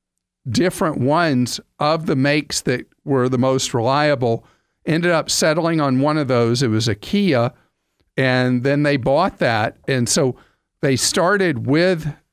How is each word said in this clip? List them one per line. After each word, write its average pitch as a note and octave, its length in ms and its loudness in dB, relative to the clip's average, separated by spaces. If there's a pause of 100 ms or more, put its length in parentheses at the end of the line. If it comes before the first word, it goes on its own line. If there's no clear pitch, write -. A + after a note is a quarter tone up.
(460)
different E3+ 520 -2
ones C#3 600 0 (180)
of D#3 260 -2
the D#3 120 -2
makes C#3+ 440 0
that - 240 -4 (200)
were B2+ 260 0
the B2+ 80 -2
most C3 340 0
reliable, B2+ 720 0 (400)
ended E3+ 260 0
up D#3+ 200 -2
settling E3 500 0
on C3 200 2
one D3+ 180 2
of C#3 100 -2
those. A#2+ 340 2
It B2+ 60 2
was A2 200 0
a G#2 60 0
Kia, C#3 580 0 (640)
and B2+ 460 0
then C#3+ 180 2
they C#3+ 160 0
bought C#3 400 0
that. A2+ 400 -2 (100)
And B2+ 200 0
so C3+ 280 0 (460)
they C3+ 140 0
started E3+ 720 0
with D#3 460 0 (200)